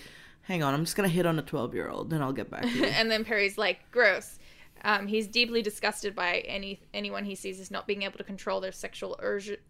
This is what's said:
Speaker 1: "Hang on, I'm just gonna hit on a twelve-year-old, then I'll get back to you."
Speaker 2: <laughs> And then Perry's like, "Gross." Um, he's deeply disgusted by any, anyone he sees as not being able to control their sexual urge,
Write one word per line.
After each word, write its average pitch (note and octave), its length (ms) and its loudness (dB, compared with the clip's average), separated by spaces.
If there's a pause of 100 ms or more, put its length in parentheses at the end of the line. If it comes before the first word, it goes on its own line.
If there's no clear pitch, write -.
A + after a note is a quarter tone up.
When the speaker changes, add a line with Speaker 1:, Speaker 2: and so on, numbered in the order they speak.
(420)
Speaker 1:
"Hang F3 200 0
on, C#3 120 4
I'm D3+ 100 2
just E3 100 -2
gonna G3+ 140 4
hit E3+ 160 4
on E3 140 4
a D3 40 0
twelve-year-old, - 680 -2
then D#3+ 100 2
I'll C3+ 140 0
get - 160 -4
back - 120 -6
to A#3+ 60 0
you." B3 160 2
Speaker 2:
<laughs> - 20 6
And A3+ 240 2
then A3 140 2
Perry's G3+ 320 2
like, F#3 340 -2
"Gross." A3 480 4 (460)
Um, G3+ 220 2
he's G#3+ 220 0
deeply A#3 340 4
disgusted G#3 520 -2
by F3+ 260 2
any, G3 400 -6 (120)
anyone G3+ 320 -4
he G3+ 120 -6
sees F#3+ 240 -8
as F#3+ 100 -14
not F#3+ 160 -6
being G3+ 160 -2
able G3 160 -4
to G3 60 -10
control G3 360 -4
their F#3+ 120 -4
sexual - 480 -8
urge, G#3 360 -2 (140)